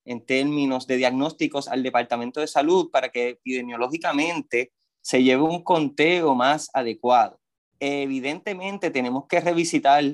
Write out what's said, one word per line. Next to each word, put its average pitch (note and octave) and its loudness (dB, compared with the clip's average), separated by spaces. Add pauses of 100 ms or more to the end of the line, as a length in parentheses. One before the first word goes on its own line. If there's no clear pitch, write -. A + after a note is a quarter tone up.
en A#2+ -10
términos C#3 0
de B2+ 0
diagnósticos C#3 -2
al C3 -4
Departamento A#2+ -2
de D3+ -2
Salud D#3+ 2
para B2+ 0
que B2 -2
epidemiológicamente B2+ -4 (280)
se B2+ 2
lleve B2+ 4
un E3+ 0
conteo D#3+ 2
más C3+ 0
adecuado. A#2+ 0 (400)
Evidentemente D3 -4
tenemos B2+ -2
que F3 0
revisitar, E3 2